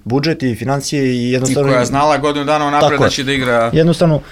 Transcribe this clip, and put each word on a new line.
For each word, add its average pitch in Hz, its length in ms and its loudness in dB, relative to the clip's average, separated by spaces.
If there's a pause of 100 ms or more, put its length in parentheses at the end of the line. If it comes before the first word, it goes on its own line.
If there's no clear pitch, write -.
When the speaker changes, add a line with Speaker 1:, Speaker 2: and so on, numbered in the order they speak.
Speaker 1:
budžet 143 400 -2
i 123 120 0
financije 135 500 -4
i 123 240 -2
Speaker 2:
I - 20 -2
Speaker 1:
jednostavno 131 380 0
Speaker 2:
koja 127 100 2
je 123 60 0
znala 143 320 2
godinu 147 280 -2
dana 151 220 0
unapred 147 240 2
Speaker 1:
Tako 139 120 0
Speaker 2:
da 110 40 4
Speaker 1:
je. 92 40 0
Speaker 2:
će 143 120 -4
da 131 80 -4
igra. 123 420 0
Speaker 1:
Jednostavno, 160 480 2 (100)